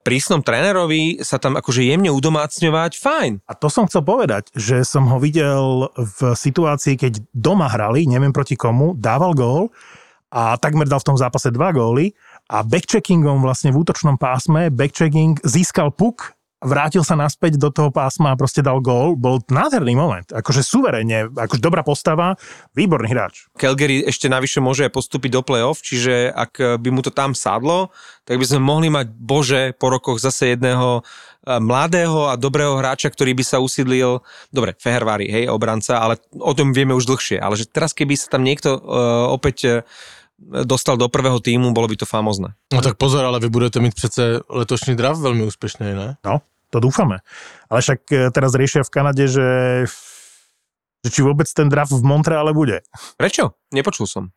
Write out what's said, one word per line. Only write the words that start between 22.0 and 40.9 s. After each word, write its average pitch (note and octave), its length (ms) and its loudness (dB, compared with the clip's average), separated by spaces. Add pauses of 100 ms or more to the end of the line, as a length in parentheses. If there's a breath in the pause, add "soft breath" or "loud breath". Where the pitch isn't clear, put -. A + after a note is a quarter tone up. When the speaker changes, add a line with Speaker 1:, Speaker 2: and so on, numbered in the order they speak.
Speaker 2:
výborný D3+ 360 0
hráč. G#2+ 460 -4
Speaker 1:
Calgary C3+ 480 0
ešte - 240 -2
navyše C3 320 0
môže C3 240 0
aj B2+ 80 0
postúpiť C3 400 -4
do B2+ 120 0
play-off, B2+ 360 0
čiže B2 500 0
ak A#2+ 520 -2
by A#2+ 80 -2
mu C3 120 0
to C3 100 -4
tam C#3 240 -2
sadlo, D3 580 -2 (320 loud breath)
tak B2+ 160 -2
by C3 60 0
sme C3 160 2
mohli D3+ 260 2
mať, C#3+ 180 0
bože, B2 540 0 (140)
po C3 160 0
rokoch B2+ 280 -2
zase B2+ 380 0
jedného, B2 480 0 (340 loud breath)
e, C3 160 -6
mladého D#3 720 0
a C3+ 80 -2
dobrého C#3 400 0
hráča, C3+ 340 -2
ktorý C3 240 0
by B2+ 140 0
sa C3+ 120 0
usídlil, B2+ 600 0 (300 loud breath)
dobre, A2+ 260 -2
Fehervári, A2 540 -2
hej, A#2 200 -2
obranca, A2 520 -2
ale A2+ 180 0 (140)
o - 180 -4
tom C#3 220 2
vieme C3+ 180 2
už B2+ 160 2
dlhšie, B2 320 -2
ale G2+ 160 -2
že A2 140 -6
teraz, D#3 240 -2
keby C#3+ 240 -2
sa - 120 -6
tam C3+ 140 0
niekto, C#3 300 0
e, C3 80 -4 (500)
opäť, C3+ 300 -2
e, B2 120 2 (880 loud breath)
dostal C3 360 0